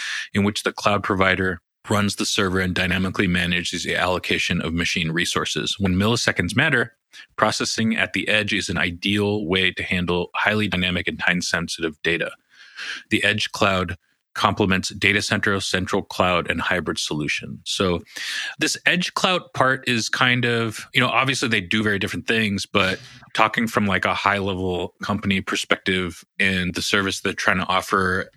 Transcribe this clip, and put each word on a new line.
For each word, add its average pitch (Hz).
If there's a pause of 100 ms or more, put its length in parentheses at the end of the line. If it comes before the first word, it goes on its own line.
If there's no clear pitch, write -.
(340)
in 101
which 101
the -
cloud 101
provider 92 (280)
runs 101
the 104
server 95
and 92
dynamically 92
manages 87
the 82
allocation 87
of 80
machine 82
resources. 82
When 92
milliseconds 101
matter, 139 (400)
processing 113
at 92
the 95
edge 104
is 92
an 87
ideal 101
way 92
to 92
handle 87
highly 107
dynamic 90
and 80
time-sensitive 85
data. 82 (760)
The 104
edge 104
cloud 92 (360)
complements 95
data 101
center, 101
central 92
cloud, 90
and 82
hybrid 82
solution." -
So 90 (540)
this 147 (100)
edge 175
cloud 185
part 131
is 120
kind 123
of, 117
you 127
know, 123
obviously 131
they 110
do 107
very 104
different 92
things, 110
but 95 (360)
talking 113
from, 107
like, 95
a 95
high 101
level 92
company 101
perspective - (140)
and 95
the 85
service 98
they're 95
trying 95
to 87
offer, 92